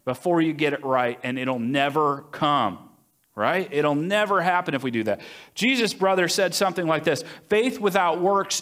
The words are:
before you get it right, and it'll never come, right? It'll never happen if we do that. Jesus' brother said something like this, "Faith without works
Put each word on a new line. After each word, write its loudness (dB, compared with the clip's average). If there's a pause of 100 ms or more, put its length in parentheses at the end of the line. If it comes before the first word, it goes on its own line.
before 0
you 2
get 0
it -6
right, 0
and -4
it'll -2
never 0
come, 0 (440)
right? 0
It'll 0
never 0
happen 0
if -4
we -4
do -2
that. -2 (320)
Jesus' 0
brother 2
said 0
something 0
like 0
this, 0 (240)
"Faith 2
without 2
works 0